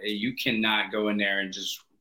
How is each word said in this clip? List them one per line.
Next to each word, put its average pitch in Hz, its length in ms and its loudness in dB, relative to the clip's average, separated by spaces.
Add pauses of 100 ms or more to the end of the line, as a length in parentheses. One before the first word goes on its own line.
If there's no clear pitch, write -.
you 107 320 -2
cannot 110 580 2
go 107 160 2
in 104 100 2
there 98 220 2
and 95 120 -4
just 95 300 -8 (180)